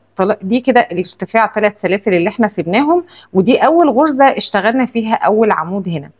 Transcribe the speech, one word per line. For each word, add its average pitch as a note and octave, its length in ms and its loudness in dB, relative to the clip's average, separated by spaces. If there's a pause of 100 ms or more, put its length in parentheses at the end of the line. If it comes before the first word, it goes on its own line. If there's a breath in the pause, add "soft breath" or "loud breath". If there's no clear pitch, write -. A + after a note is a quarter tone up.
(160)
طل-، G3 260 0
دي G3 180 -2
كده B3 220 2 (100)
الارتفاع F#3 540 -2
تلات G#3 340 -2
سلاسل G3 340 -2
اللي F3 160 0
احنا G#3+ 180 -2
سيبناهم، C4+ 560 -2 (300 loud breath)
ودي F#3+ 320 2
أول E4 240 4
غرزة C4+ 360 2 (120)
اشتغلنا A3 480 -2
فيها A3 300 -4
أول G#3+ 360 0
عمود F3+ 380 -4
هنا. D#3 200 -8 (100)